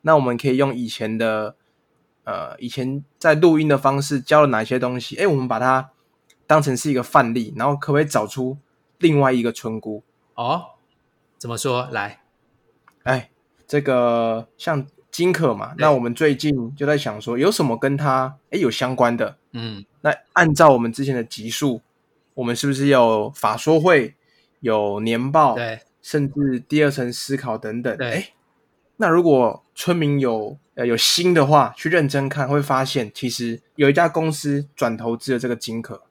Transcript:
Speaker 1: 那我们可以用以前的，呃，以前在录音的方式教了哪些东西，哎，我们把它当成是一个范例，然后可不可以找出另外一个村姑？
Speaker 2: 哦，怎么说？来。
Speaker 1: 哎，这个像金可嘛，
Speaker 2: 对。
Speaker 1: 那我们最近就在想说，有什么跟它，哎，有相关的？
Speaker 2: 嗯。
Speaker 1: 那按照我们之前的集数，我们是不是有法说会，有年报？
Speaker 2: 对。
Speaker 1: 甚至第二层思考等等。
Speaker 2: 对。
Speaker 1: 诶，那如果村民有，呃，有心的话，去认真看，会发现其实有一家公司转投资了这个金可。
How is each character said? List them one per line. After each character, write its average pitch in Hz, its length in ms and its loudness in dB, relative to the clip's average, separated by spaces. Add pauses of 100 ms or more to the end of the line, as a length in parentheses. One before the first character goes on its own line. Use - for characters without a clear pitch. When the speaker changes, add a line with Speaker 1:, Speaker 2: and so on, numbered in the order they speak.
Speaker 1:
那 160 140 4
我 147 40 6
们 123 160 -2
可 120 120 -2
以 127 100 2
用 139 160 0
以 120 120 -6
前 113 300 -6
的， 110 400 -2 (680)
呃， 92 340 -10
以 123 100 -10
前 135 340 -6 (160)
在 160 160 4
录 160 240 6
音 156 80 2
的 143 120 4
方 139 240 2
式 143 180 -2
教 151 220 4
了 143 60 6
哪 113 140 0
些 123 160 -2
东 127 220 -4
西， - 160 -12
哎， 190 100 0
我 175 80 2
们 127 140 -2
把 123 100 -2
它 131 320 0 (560)
当 156 140 6
成 143 160 -2
是 147 140 -4
一 139 40 0
个 123 80 0
范 120 300 2
例， 120 240 -4
然 127 100 -2
后 143 80 0
可 143 160 -6
不 143 60 2
可 151 60 4
以 - 20 2
找 123 220 -2
出 131 320 -8 (400)
另 156 200 4
外 135 140 4
一 123 100 0
个 117 80 0
村 110 300 -8
姑？ 107 220 -10 (320)
Speaker 2:
哦， 139 380 -6 (680)
怎 123 100 -12
么 117 80 -6
说？ 127 340 -4
来。 107 300 -8 (840)
Speaker 1:
哎， 127 260 -4 (360)
这 147 140 0
个 117 680 0 (100)
像 143 280 -4 (240)
金 180 220 0
可 160 200 0
嘛， 107 220 -8
Speaker 2:
对。 - 80 -4
Speaker 1:
那 151 80 4
我 143 80 4
们 120 160 -4
最 147 220 2
近 131 400 -4
就 139 100 -4
在 151 100 2
想 107 240 -6
说， 117 160 -6
有 151 140 2
什 208 140 0
么 120 120 0
跟 139 200 0
它， 135 400 0 (140)
哎， 233 80 -4
有 151 120 2
相 127 240 -4
关 120 220 2
的？ 113 200 -4 (140)
Speaker 2:
嗯。 113 340 -12 (180)
Speaker 1:
那 151 120 0 (200)
按 165 200 4
照 156 160 8
我 131 80 6
们 117 140 -2
之 135 120 -6
前 135 100 -4
的 120 80 -4
集 110 280 -12
数， 120 320 -4 (520)
我 127 100 -6
们 120 100 -2
是 117 120 -4
不 139 60 0
是 139 140 -2
有 117 480 4
法 107 220 -2
说 156 240 2
会， 151 340 4 (460)
有 104 400 0
年 117 300 -2
报？ 143 260 4
Speaker 2:
对。 117 240 -8 (220)
Speaker 1:
甚 143 300 -2
至 139 280 -2
第 151 240 0
二 143 60 4
层 131 220 -6
思 135 240 -6
考 127 220 -6
等 113 240 -8
等。 117 140 -4
Speaker 2:
对。 123 140 -6
Speaker 1:
诶， 147 240 -6 (640)
那 214 120 0
如 170 140 4
果 131 420 2 (100)
村 175 220 -2
民 147 240 0
有， 113 380 -4 (160)
呃， 123 120 -4
有 117 100 2
心 175 360 2
的 156 140 4
话， 135 300 4
去 - 120 -6
认 160 200 2
真 139 200 -2
看， 135 200 -4
会 143 140 0
发 135 220 0
现 127 300 -4
其 - 140 -6
实 117 320 -6 (160)
有 139 120 4
一 143 40 6
家 170 160 4
公 160 220 -2
司 143 360 -4 (100)
转 117 200 -2
投 117 200 -4
资 131 160 -6
了 123 60 0
这 123 100 -4
个 120 80 -2
金 113 240 -8
可。 113 300 -16